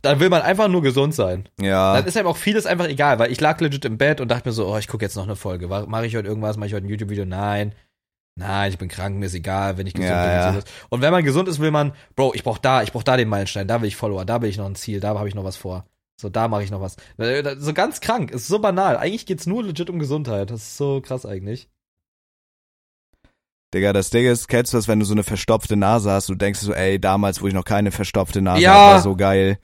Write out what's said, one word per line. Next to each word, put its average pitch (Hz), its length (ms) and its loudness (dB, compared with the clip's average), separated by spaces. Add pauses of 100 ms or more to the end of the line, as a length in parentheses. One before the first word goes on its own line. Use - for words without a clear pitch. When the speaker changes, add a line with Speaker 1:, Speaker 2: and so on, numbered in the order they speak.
Speaker 1:
Dann 135 180 2
will 180 100 6
man 170 120 4
einfach 196 260 2
nur 180 140 2
gesund 139 340 2
sein. 92 320 -2 (140)
Speaker 2:
Ja. 95 320 4
Speaker 1:
Dann 131 140 2
ist 180 100 -2
einem 190 100 0
auch 165 80 0
vieles 208 300 -2
einfach 175 220 -2
egal, 143 320 2
weil 120 120 2
ich 117 80 -6
lag 156 220 0
legit 139 240 -2
im 110 120 -4
Bett 143 220 2
und 123 100 -4
dachte 120 200 -2
mir 113 40 -4
so, 107 140 -2
oh, 107 100 -4
ich 104 120 -8
guck 107 120 -8
jetzt 101 140 -6
noch 95 80 -8
eine 98 140 -8
Folge. 90 320 -8
Wa-, 98 180 -6
mach 113 140 -4
ich 113 160 -6
heute 101 100 -6
irgendwas? 107 300 -4
Mach 107 80 -8
ich 101 80 -6
heute 98 140 -6
ein - 20 -8
YouTube-Video? 101 360 -6
Nein. 104 480 -4 (640)
Nein, 98 340 -4
ich 90 60 -8
bin 92 120 -10
krank, 98 280 -8
mir 98 100 -6
ist 90 60 -8
egal, 95 440 -4
wenn 95 100 -8
ich 90 60 -10
gesund 90 180 -2
Speaker 2:
Ja, 87 120 0
Speaker 1:
bin, 87 80 0
Speaker 2:
ja. 90 180 2
Speaker 1:
gesund 98 160 -2
ist. - 80 -20 (160)
Und 123 120 -4
wenn 151 120 4
man 180 100 2
gesund 151 240 0
ist, 156 120 -6
will 156 120 0
man, 147 220 0 (240)
Bro, 135 160 2
ich - 100 -8
brauch 113 140 -4
da, 131 260 2
ich - 80 -6
brauch 117 120 -8
da 131 120 2
den 117 140 2
Meilenstein, 101 380 -4
da 117 140 0
will 107 60 -2
ich 98 80 -6
Follower, 98 300 -6
da 117 160 -2
will 110 80 -2
ich 95 80 -6
noch 101 80 -6
ein 98 100 -8
Ziel, 101 240 -8
da 104 180 -2
hab 104 100 -6
ich 98 80 -8
noch 98 100 -8
was 92 100 -8
vor. 92 300 -10 (340)
So, 104 100 -10
da 113 180 -2
mach 107 140 -2
ich 98 80 -8
noch 98 120 -8
was. 92 160 -10 (200)
Äh, 123 240 -2
da, 139 160 -6
so 147 160 -6
ganz 202 260 -2
krank, 220 300 -2
ist 120 180 -10
so 202 120 0
banal. 190 360 2
Eigentlich 196 300 -4
geht's 170 220 -6
nur 220 160 -2
legit 170 260 -6
um 175 80 -6
Gesundheit. 127 540 -4
Das 113 100 -10
ist - 160 -18
so 139 240 -2
krass 127 240 -8
eigentlich. 101 420 -10 (2000)
Speaker 2:
Digga, 98 180 2
das 98 200 0
Ding 120 160 4
ist, 120 200 0
kennst 120 260 0
du 123 40 2
das, 104 100 0
wenn 107 120 2
du 107 60 2
so 104 100 -2
eine 104 80 2
verstopfte 107 540 0
Nase 101 340 2
hast, 98 180 0
du 95 60 -2
denkst 98 240 -2
so, 101 140 -4
ey, 95 260 0
damals, 98 420 0
wo 101 60 -2
ich 95 80 0
noch 90 80 -2
keine 104 280 0
verstopfte 98 500 -2
Nase 92 200 4
Speaker 1:
Ja. 185 120 10
Speaker 2:
hatte, 202 220 12
war 185 60 8
so 170 140 2
geil. 190 480 4